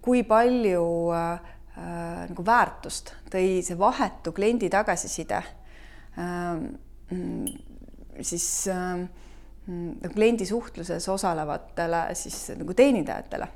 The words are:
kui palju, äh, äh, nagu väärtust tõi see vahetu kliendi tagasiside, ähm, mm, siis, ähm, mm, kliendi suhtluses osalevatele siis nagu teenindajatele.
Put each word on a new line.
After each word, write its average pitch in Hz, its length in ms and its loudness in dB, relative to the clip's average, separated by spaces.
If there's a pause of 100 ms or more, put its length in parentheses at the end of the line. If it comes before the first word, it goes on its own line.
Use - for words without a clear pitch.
kui 247 220 4
palju, 220 640 6 (240)
äh, 170 200 0 (460)
äh, 170 520 -8
nagu 175 160 -8
väärtust - 680 2 (160)
tõi 185 320 4
see 175 160 -4
vahetu 202 540 2
kliendi 208 380 2
tagasiside, 190 720 0 (760)
ähm, 175 480 -4 (460)
mm, 180 340 -6 (760)
siis, - 460 -4
ähm, 180 380 -2 (600)
mm, 175 460 -8
kliendi 220 320 4
suhtluses 175 640 -4
osalevatele 170 1040 -2
siis - 440 -8
nagu - 160 -6
teenindajatele. - 840 4